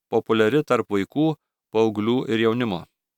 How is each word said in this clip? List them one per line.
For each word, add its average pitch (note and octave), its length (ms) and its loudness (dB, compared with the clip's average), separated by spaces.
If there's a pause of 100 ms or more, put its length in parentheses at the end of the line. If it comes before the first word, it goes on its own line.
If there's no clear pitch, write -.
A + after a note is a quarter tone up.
populiari A2+ 540 2
tarp A#2 260 -2
vaikų, C#3+ 460 -2 (380)
paauglių A2 560 0
ir A2+ 100 0
jaunimo. A2+ 460 -2 (320)